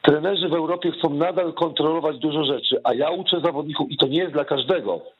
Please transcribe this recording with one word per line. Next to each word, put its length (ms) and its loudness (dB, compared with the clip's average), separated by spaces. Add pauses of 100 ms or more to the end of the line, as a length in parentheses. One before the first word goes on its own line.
trenerzy 460 4
w 60 2
Europie 380 0
chcą 220 0
nadal 380 0
kontrolować 680 0
dużo 260 -2
rzeczy, 400 0
a 100 2
ja 160 0
uczę 300 -2
zawodników, 500 -2
i 60 -6
to 100 2
nie 120 0
jest 140 -2
dla 120 0
każdego 560 -2 (200)